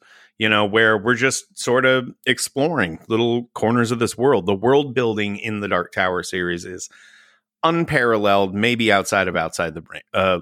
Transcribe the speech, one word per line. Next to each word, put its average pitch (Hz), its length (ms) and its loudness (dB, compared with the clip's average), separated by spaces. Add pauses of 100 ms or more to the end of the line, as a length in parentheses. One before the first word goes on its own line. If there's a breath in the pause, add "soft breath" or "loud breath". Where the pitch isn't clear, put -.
(400 soft breath)
you 110 100 0
know, 104 160 4
where 110 320 4
we're 113 160 0
just 123 460 -2
sort 127 260 2
of 131 240 2 (160)
exploring 127 720 -2 (100)
little 120 460 0
corners 117 380 0
of 117 80 -2
this 113 180 -2
world. 113 300 2
The 101 80 2
world 127 400 2
building 107 420 -2
in 107 220 -6
the 101 80 -4
Dark 90 240 -2
Tower 92 320 -2
series 90 420 -6
is 92 240 -14 (760 soft breath)
unparalleled, 117 920 2
maybe 113 360 2
outside 98 360 2
of, 87 80 -2
outside 82 400 -4
the 82 60 -12
Ring, - 200 -18 (120)
uh, 92 280 2